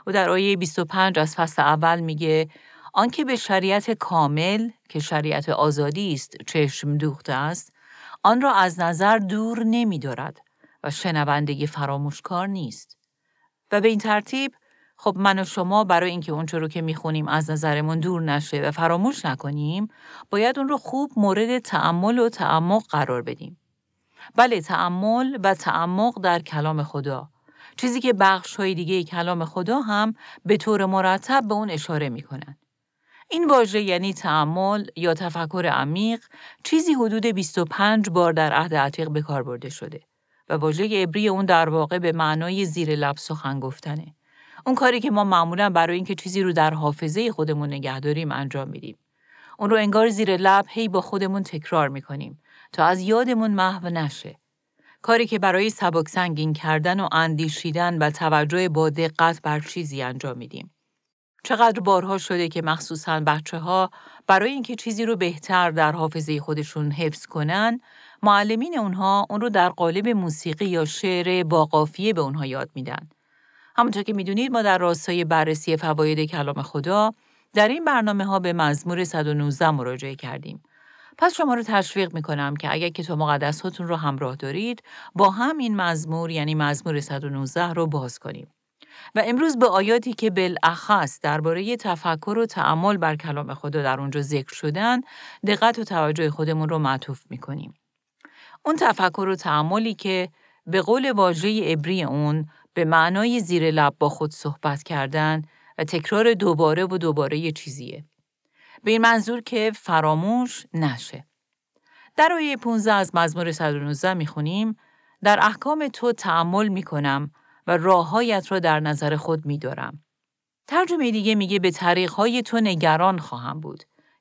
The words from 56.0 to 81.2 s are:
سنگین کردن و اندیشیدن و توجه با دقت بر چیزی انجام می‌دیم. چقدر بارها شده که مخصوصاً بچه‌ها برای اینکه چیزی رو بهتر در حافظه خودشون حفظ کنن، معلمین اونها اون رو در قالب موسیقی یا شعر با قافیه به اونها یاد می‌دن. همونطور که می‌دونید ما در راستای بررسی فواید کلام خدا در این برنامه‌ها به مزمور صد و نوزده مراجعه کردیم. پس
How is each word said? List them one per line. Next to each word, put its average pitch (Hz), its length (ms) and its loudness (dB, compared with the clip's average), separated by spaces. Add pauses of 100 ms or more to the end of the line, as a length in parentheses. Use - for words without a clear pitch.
سنگین 156 440 -2
کردن 156 480 0
و 190 120 -2
اندیشیدن 160 840 0
و 151 120 2
توجه 156 580 0
با 156 220 2
دقت 165 520 0
بر 151 180 -2
چیزی 151 420 -8
انجام 127 360 -8
می‌دیم. - 360 -16 (720)
چقدر 226 360 4
بارها 190 380 2
شده 175 300 -2
که 160 140 -4
مخصوصاً 160 580 -2
بچه‌ها 160 720 0 (360)
برای 202 240 4
اینکه 247 260 -6
چیزی 220 280 -6
رو 226 120 0
بهتر 175 540 0
در 156 220 2
حافظه 156 480 -4
خودشون 151 500 -4
حفظ 151 360 -4
کنن، 202 540 0 (420)
معلمین 220 560 4
اونها 196 520 0
اون 208 100 -2
رو 240 80 -2
در 190 200 4
قالب 180 400 0
موسیقی 175 580 -2
یا 170 180 0
شعر 180 600 -2
با 160 200 4
قافیه 156 480 0
به 175 80 0
اونها 143 260 -2
یاد 131 280 -6
می‌دن. 131 340 -10 (680)
همونطور 226 260 2
که 214 100 -4
می‌دونید 202 400 -2
ما 233 100 2
در 196 160 4
راستای 175 460 0
بررسی 156 520 2
فواید 156 440 0
کلام 147 420 -4
خدا 196 520 0 (400)
در 214 140 6
این 320 160 -2
برنامه‌ها 208 540 2
به 180 140 0
مزمور 170 520 0
صد 160 220 -2
و 151 80 0
نوزده 147 360 2
مراجعه 131 440 -4
کردیم. 135 480 -12 (560)
پس 349 160 4